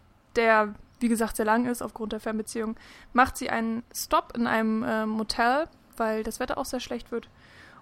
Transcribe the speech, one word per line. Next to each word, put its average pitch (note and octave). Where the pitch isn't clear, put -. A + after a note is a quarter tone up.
der, A3
wie A#3+
gesagt, A3
sehr A3
lang A3+
ist B3
aufgrund A3
der G#3+
Fernbeziehung, A3
macht B3+
sie -
einen A3+
Stopp -
in A#3
einem, A3
äh, A3
Motel, A#3
weil A3
das A3
Wetter -
auch B3+
sehr B3+
schlecht -
wird, A#3